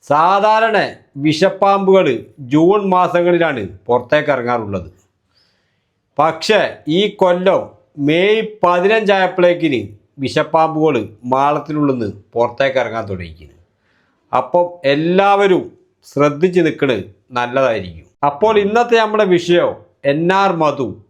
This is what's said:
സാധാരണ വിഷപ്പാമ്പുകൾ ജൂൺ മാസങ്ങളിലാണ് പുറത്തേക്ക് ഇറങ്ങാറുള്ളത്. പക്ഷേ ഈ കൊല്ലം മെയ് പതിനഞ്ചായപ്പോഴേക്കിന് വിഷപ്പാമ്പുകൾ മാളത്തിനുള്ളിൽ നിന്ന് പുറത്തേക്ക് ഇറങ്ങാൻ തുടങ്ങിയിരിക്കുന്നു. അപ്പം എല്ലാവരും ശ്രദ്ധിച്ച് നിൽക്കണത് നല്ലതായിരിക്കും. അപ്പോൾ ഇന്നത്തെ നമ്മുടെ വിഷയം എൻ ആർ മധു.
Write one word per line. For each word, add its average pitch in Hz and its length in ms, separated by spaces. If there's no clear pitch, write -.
സാധാരണ 202 680
വിഷപ്പാമ്പുകൾ 190 800
ജൂൺ 175 280
മാസങ്ങളിലാണ് 175 680
പുറത്തേക്ക് 131 480
ഇറങ്ങാറുള്ളത്. 113 560
പക്ഷേ 165 400
ഈ - 20
കൊല്ലം 180 400
മെയ് 196 340
പതിനഞ്ചായപ്പോഴേക്കിന് 180 1160
വിഷപ്പാമ്പുകൾ 160 680
മാളത്തിനുള്ളിൽ 143 640
നിന്ന് 110 140
പുറത്തേക്ക് 131 460
ഇറങ്ങാൻ 110 280
തുടങ്ങിയിരിക്കുന്നു. 80 480
അപ്പം 175 360
എല്ലാവരും 185 680
ശ്രദ്ധിച്ച് 147 560
നിൽക്കണത് 120 360
നല്ലതായിരിക്കും. 113 680
അപ്പോൾ 208 240
ഇന്നത്തെ 226 360
നമ്മുടെ 214 340
വിഷയം 170 400
എൻ 160 100
ആർ 190 80
മധു. 139 280